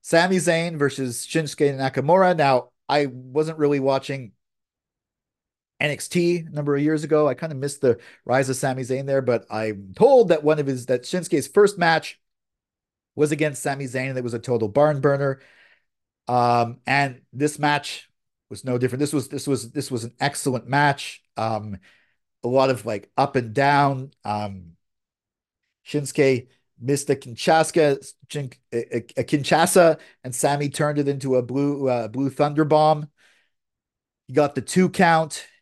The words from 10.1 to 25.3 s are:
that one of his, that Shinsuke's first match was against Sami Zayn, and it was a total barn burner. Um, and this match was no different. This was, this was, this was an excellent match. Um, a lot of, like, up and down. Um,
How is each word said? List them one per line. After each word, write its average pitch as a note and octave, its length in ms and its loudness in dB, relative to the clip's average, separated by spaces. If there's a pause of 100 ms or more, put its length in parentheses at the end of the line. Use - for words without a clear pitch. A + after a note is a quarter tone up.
that D#3 140 2
one D3+ 140 2
of D3 80 -2
his, B2+ 220 -6
that B2+ 160 0
Shinsuke's E3 440 -2
first G3 300 4
match E3 420 0 (960)
was D3 160 0
against D3+ 300 -2
Sami C#3 240 -6
Zayn, C3 240 -6
and C3 80 -6
it B2+ 60 -6
was A#2+ 100 -6
a A#2 60 -6
total A2+ 300 -2
barn D3 320 2
burner. C#3 380 -2 (880)
Um, A#2+ 600 2
and C3+ 340 0 (100)
this D3 280 -4
match D3 500 -2 (400)
was G#2 160 -14
no B2 140 -2
different. B2+ 220 -2
This C#3+ 120 -2
was, C3 160 -4
this C#3 160 -10
was, B2 260 -4
this C#3 200 -8
was A#2 120 -6
an A#2+ 160 -14
excellent C3+ 480 -4
match. C#3+ 540 -2 (160)
Um, G#2+ 400 -6 (680)
a B2 40 -4
lot C3 240 4
of, A2 160 -4
like, G#2+ 300 -8
up C#3+ 180 0
and A#2 180 -2
down. C#3 600 2 (120)
Um, G2 520 -8 (1080)